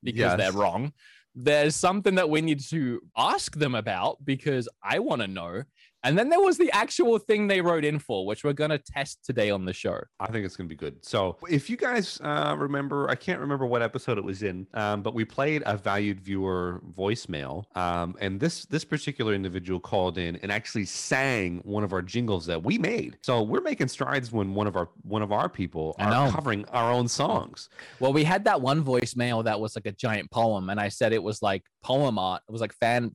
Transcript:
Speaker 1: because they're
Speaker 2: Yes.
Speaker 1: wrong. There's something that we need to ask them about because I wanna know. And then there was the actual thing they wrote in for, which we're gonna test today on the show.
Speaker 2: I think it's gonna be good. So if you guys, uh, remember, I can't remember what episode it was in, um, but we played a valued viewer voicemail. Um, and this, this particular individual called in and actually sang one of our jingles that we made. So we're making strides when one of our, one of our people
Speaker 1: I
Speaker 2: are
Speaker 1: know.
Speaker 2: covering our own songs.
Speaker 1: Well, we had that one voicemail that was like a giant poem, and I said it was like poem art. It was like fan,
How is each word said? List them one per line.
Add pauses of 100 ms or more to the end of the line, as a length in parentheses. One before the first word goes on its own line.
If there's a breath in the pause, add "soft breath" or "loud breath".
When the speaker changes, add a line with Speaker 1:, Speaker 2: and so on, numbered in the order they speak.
Speaker 1:
because
they're
Speaker 2:
Yes.
Speaker 1:
wrong. (420 soft breath)
There's
something
that
we
need
to (140)
ask
them
about
because (140)
I
wanna
know. (420 soft breath)
And
then
there
was
the
actual
thing
they
wrote
in
for,
which
we're
gonna
test
today
on
the
show. (180)
Speaker 2:
I
think
it's
gonna
be
good.
So (100)
if
you
guys,
uh,
remember,
I
can't
remember
what
episode
it
was
in,
um,
but
we
played
a
valued
viewer (160)
voicemail. (120)
Um,
and
this,
this
particular
individual
called
in
and
actually
sang
one
of
our
jingles
that
we
made.
So
we're
making
strides
when
one
of
our, (140)
one
of
our
people
Speaker 1:
I
Speaker 2:
are
Speaker 1:
know.
Speaker 2:
covering
our
own
songs. (300 loud breath)
Speaker 1:
Well,
we
had
that
one
voicemail
that
was
like
a
giant
poem,
and
I
said
it
was
like (220)
poem
art.
It
was
like
fan,